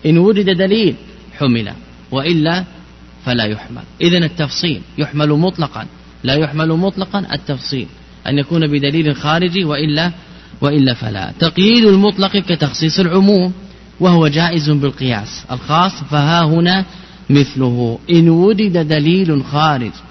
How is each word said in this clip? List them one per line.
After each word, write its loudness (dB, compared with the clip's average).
إن 4
وجد 2
دليل 0
حمل 0
وإلا 0
فلا -2
يحمل. -8
إذن 2
التفصيل -4
يحمل -2
مطلقا، -2
لا -2
يحمل 0
مطلقا، -2
التفصيل -8
أن 0
يكون 0
بدليل 0
خارجي -2
وإلا، -2
وإلا 2
فلا. -8
تقييد 2
المطلق 4
كتخصيص -2
العموم 2
وهو 4
جائز 0
بالقياس -2
الخاص، 0
فها 0
هنا 2
مثله، 0
إن 6
وجد 2
دليل 0
خارج -2